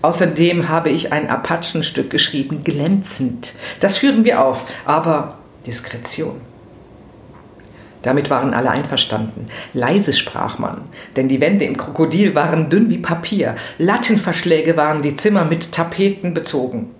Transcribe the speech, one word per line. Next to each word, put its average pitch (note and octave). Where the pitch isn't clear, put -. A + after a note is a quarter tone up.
Außerdem E3
habe D#3
ich -
ein D3+
Apachenstück -
geschrieben, D3
glänzend. C#3+
Das -
führen B3
wir A3+
auf, B2+
aber D3+
Diskretion." B2+
Damit C#3
waren C3
alle A#2+
einverstanden. A#2
Leise D3+
sprach -
man, -
denn C3
die C3
Wände F3
im -
Krokodil D#3+
waren D3+
dünn G#3+
wie E3+
Papier. E3
Lattenverschläge F3
waren D3+
die C#3+
Zimmer G3+
mit E3
Tapeten F3
bezogen. B2+